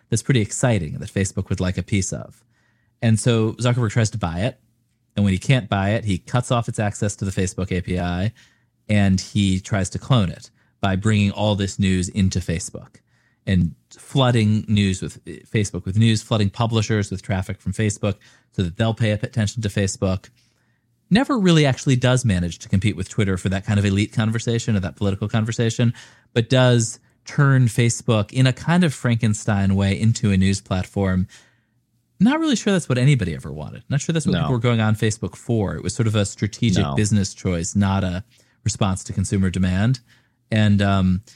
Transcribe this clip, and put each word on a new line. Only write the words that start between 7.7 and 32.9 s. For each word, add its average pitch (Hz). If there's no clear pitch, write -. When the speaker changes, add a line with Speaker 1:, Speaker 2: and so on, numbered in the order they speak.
Speaker 1:
A 90
P 90
I, 90
and 98
he 95
tries 98
to -
clone 107
it -
by 98
bringing 104
all 104
this 95
news 92
into 95
Facebook -
and 87
flooding 117
news 101
with, 78
Facebook 87
with 95
news, 110
flooding 107
publishers 113
with 92
traffic 95
from 95
Facebook 104
so -
that 87
they'll 113
pay 110
attention 107
to 104
Facebook. 95
Never 262
really 165
actually 131
does 127
manage 87
to -
compete 92
with 95
Twitter 98
for 95
that 95
kind 104
of 101
elite 101
conversation 113
or 95
that 90
political 101
conversation, 113
but 113
does 123
turn 135
Facebook 117
in 131
a 131
kind 170
of 151
Frankenstein 107
way 98
into 110
a 98
news 95
platform. 92
Not 262
really 302
sure 208
that's 180
what 123